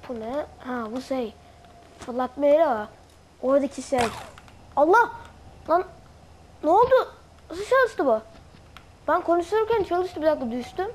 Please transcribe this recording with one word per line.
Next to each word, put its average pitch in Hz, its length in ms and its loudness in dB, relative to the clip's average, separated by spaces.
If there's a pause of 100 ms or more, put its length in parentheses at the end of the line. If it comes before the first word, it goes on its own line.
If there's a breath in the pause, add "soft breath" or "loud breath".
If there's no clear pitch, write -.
Bu 240 120 -10
ne? 254 260 -6 (120)
Ha, 247 280 -8 (100)
bu 262 40 -6
şey. 254 340 -6 (640 soft breath)
Fırlatma 254 480 -4
yeri 302 200 6
var. 214 220 -4 (540)
Oradaki 269 400 0
şey. 254 180 -2 (760)
Allah! 403 340 4 (600)
Lan! 349 140 2 (800)
Ne 294 60 2
oldu? 494 240 6 (560)
Nasıl 349 140 -10
çalıştı 480 420 2
bu? 220 140 2 (880)
Ben 330 120 2
konuşurken 392 640 0
çalıştı. 349 380 -4
Bir 311 40 0
dakika, 269 240 -2
düştüm. 254 440 -6